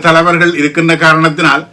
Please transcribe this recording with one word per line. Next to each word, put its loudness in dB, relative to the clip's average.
தலைவர்கள் 2
இருக்கின்ற -2
காரணத்தினால் 0